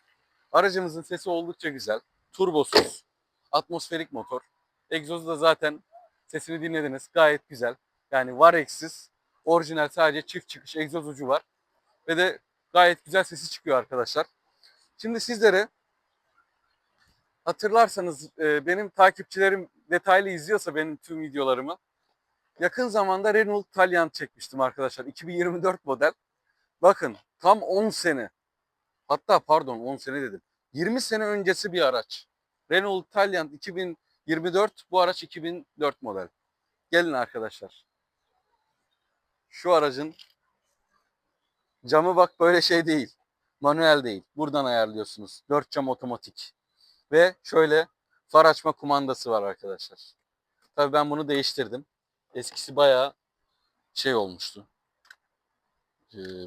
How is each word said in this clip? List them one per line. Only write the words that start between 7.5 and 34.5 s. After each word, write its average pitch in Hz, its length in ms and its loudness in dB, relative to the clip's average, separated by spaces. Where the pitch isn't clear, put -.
Yani 127 280 -2
var 170 160 10
eksiz, - 560 -6
orijinal 160 440 0
sadece 156 380 0
çift - 220 -14
çıkış - 280 -18
egzoz 156 320 -6
ucu 135 200 -8
var. 143 140 0
Ve 165 80 -2
de 180 220 0
gayet 175 320 4
güzel 175 200 0
sesi 160 260 -14
çıkıyor 135 280 -2
arkadaşlar. 123 480 -4
Şimdi 226 240 -8
sizlere 214 480 2
hatırlarsanız, 175 960 0
e, 151 280 0
benim 196 220 -2
takipçilerim 190 800 2
detaylı 190 380 2
izliyorsa 170 460 -4
benim 156 220 -4
tüm 160 260 -12
videolarımı, 135 560 -2
yakın 247 280 -2
zamanda 196 460 0
Renault 208 380 0
Taliant 175 420 2
çekmiştim - 460 -10
arkadaşlar. 127 440 -4
İki 160 240 -16
bin 175 60 -8
yirmi 175 280 -2
dört 185 220 -2
model. 139 280 0
Bakın 165 340 4
tam 196 240 4
on 202 280 0
sene, 139 400 -4
hatta 165 300 2
pardon 139 400 0
on 127 180 -10
sene 139 260 -10
dedim. 127 200 -10
Yirmi 208 280 -2
sene 220 240 -4
öncesi 202 480 -2
bir 175 80 -2
araç. 127 460 -2
Renault 190 400 -2
Taliant 190 440 -2
iki 175 220 -16
bin 180 220 -8
yirmi 160 280 -2